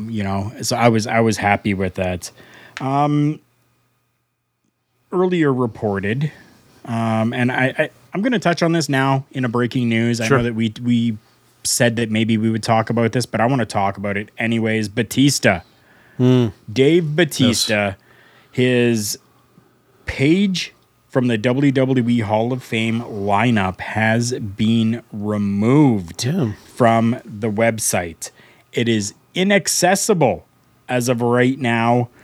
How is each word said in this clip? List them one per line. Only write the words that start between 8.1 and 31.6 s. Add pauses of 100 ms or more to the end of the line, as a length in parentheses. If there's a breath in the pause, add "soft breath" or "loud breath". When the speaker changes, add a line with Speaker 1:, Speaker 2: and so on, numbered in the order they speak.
Speaker 1:
I'm
gonna
touch
on
this
now
in
a
breaking
news.
I
Speaker 2:
Sure.
Speaker 1:
know
that
we,
we (460)
said
that
maybe
we
would
talk
about
this,
but
I
wanna
talk
about
it
anyways.
Batista. (560 soft breath)
Speaker 2:
Hmm. (240)
Speaker 1:
Dave
Batista, (140)
Speaker 2:
Yes. (560 soft breath)
Speaker 1:
his (840)
page (340)
from
the
W
W
E
Hall
of
Fame
lineup
has
been (100)
removed
Speaker 2:
Yeah. (140)
Speaker 1:
from
the
website. (440 soft breath)
It
is (200)
inaccessible (420)
as
of
right
now. (140)